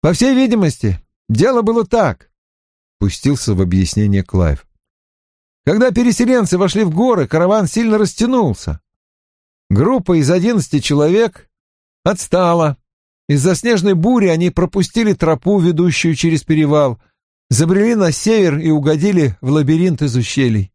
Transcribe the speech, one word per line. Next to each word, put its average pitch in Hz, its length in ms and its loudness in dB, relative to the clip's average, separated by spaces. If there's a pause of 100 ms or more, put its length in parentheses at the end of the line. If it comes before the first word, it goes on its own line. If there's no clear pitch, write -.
«По 170 120 0
всей 254 220 2
видимости, 208 640 0 (280)
дело 226 340 0
было 226 240 0
так», — - 440 -2 (720)
пустился 113 540 -2
в 92 80 0
объяснение 95 600 0
Клайв. 85 440 -2 (960)
«Когда 214 260 2
переселенцы 233 680 0
вошли 196 260 0
в 160 100 -2
горы, 208 320 0
караван 180 400 0
сильно 220 320 0
растянулся. 208 800 -2 (920)
Группа 180 500 2
из 135 100 2
одиннадцати 180 500 0
человек 160 680 -2 (540)
отстала. 175 720 0 (520)
Из-за 147 260 2
снежной 202 400 0
бури 202 340 2
они 170 220 0
пропустили 190 640 -2
тропу, 170 440 0
ведущую 170 560 0
через 165 300 -2
перевал, 151 560 0 (500)
забрели 190 440 2
на 185 180 0
север 190 460 0
и 160 120 -2
угодили 151 720 0
в 131 100 -4
лабиринт 156 500 0
из 135 160 -4
ущелий. 117 580 -2